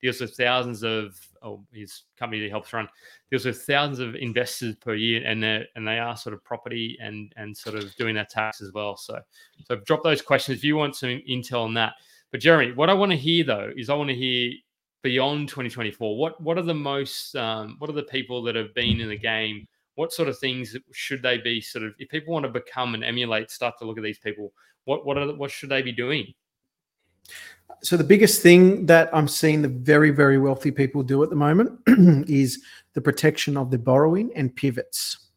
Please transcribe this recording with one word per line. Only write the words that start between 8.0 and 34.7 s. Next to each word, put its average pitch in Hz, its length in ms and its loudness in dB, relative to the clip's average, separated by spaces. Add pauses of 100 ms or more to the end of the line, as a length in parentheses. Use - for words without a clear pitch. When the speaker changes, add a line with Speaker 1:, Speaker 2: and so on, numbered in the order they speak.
Speaker 1:
their 107 100 -6
tax 110 340 -8
as 98 140 -16
well. 104 240 -8
So, - 220 -14 (480)
so 123 80 -4
drop 156 260 -2
those 156 180 2
questions 135 380 0
if 98 60 -12
you 147 120 2
want 147 200 -2
some 131 140 -8 (200)
intel 123 340 -4
on 113 120 -4
that. 113 180 -2 (380)
But 135 80 -6
Jeremy, 139 320 4
what 143 180 0
I 196 60 4
wanna 196 200 2
hear 160 280 0
though, 110 340 -4
is 120 100 -10
I 143 60 0
wanna 143 200 -2
hear 123 400 -2 (500)
beyond 135 440 0
twenty 127 220 -10
twenty-four, 110 480 -6
what, 156 240 -6
what 165 160 -4
are 180 60 -4
the 170 100 -4
most, 139 640 -6
um, 113 420 -6
what 147 100 -12
are 151 60 -10
the 147 80 -6
people 123 440 -6
that 117 100 -4
have 110 180 -6
been 120 260 0
in 113 100 -8
the 107 60 -8
game? 107 520 -4 (260)
What 165 180 -6
sort 165 160 -2
of 131 120 -6
things 127 360 -8 (160)
should - 300 -8
they 123 160 0
be 117 240 -4
sort 110 240 -10
of, 107 140 -12
if 131 100 -18
people 156 240 -8
wanna 143 160 -4
become 120 460 -6
and 113 80 -8
emulate, 117 480 -4
start 120 260 -6
to 120 80 -14
look 110 140 -10
at 110 40 -10
these 107 140 -6
people, 104 360 -10 (320)
what, 147 200 -4
what 139 140 -2
are, 143 160 -4
what 139 160 -8
should - 180 -14
they 135 140 -2
be 123 80 -6
doing? 120 420 -6 (1500)
Speaker 2:
So - 140 -2
the 165 80 4
biggest 202 380 6
thing 185 460 10
that 165 260 8
I'm 156 160 4
seeing 151 320 2
the 143 80 0
very, 143 400 4
very 139 280 6
wealthy 135 340 0
people 139 320 0
do 139 200 2
at 156 60 0
the 156 80 -2
moment 156 460 4
<clears throat> - 40 4 (420)
is 135 320 2 (320)
the - 80 -4
protection 147 540 0
of 131 160 -2
the 131 60 0
borrowing 151 580 2
and 135 180 -2
pivots. - 840 -6